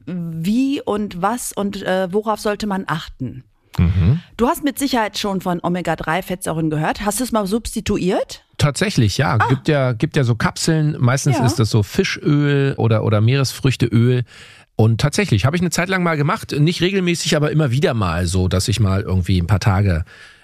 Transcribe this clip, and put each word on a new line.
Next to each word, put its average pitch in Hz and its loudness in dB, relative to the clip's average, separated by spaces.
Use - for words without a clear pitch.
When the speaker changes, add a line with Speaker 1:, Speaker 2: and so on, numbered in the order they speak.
Speaker 1:
wie 185 -2
und 202 -4
was 220 -2
und, 202 -4
äh, 185 -2
worauf 214 -2
sollte 208 -4
man 196 -4
achten? 127 -8
Speaker 2:
Mhm. 90 2
Speaker 1:
Du 233 2
hast 339 -2
mit 277 -2
Sicherheit 233 -2
schon 196 -2
von 180 -2
Omega-drei-Fettsäuren 165 -2
gehört. 156 -2
Hast 202 -2
du 254 -2
es 233 -4
mal 214 0
substituiert? 208 -2
Speaker 2:
Tatsächlich, 143 2
ja. 131 0
Speaker 1:
Ah. 453 4
Speaker 2:
Gibt - 0
ja, 135 2
gibt - -4
ja 147 2
so 117 2
Kapseln. 156 0
Meistens 131 2
Speaker 1:
Ja. 127 2
Speaker 2:
ist - 0
das 107 0
so 110 4
Fischöl 143 0
oder, 110 2
oder 104 2
Meeresfrüchteöl. 123 2
Und 110 4
tatsächlich, 147 2
habe 165 0
ich 175 0
eine 170 0
Zeit 180 -2
lang 185 0
mal 165 0
gemacht. 143 -2
Nicht 151 0
regelmäßig, 175 0
aber 147 2
immer 151 2
wieder 143 2
mal 87 0
so, 92 0
dass 92 0
ich 98 0
mal 95 2
irgendwie 92 0
ein 82 -2
paar 95 2
Tage, 92 2